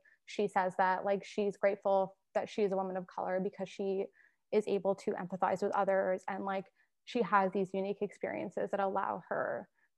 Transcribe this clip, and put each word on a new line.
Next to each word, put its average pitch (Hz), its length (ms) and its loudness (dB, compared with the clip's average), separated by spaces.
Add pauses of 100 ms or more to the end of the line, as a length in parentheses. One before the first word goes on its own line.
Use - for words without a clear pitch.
(260)
she - 220 -2
says 185 300 0
that, 185 260 4
like, 202 220 0
she's 202 320 -2
grateful 196 580 2 (200)
that 190 140 -2
she - 140 0
is 196 80 2
a 190 60 0
woman 190 180 -2
of 185 120 -6
color 185 340 -2
because 196 260 -4
she 196 380 -2 (460)
is 214 160 2
able 196 280 0
to - 160 -4
empathize 185 500 0
with 202 120 0
others, 190 540 2
and, 196 180 -6
like, 196 200 -2 (400)
she - 160 -2
has 190 300 4
these 190 220 0
unique 196 280 -2
experiences - 720 -4
that 196 80 -2
allow 196 480 0
her - 400 -2 (300)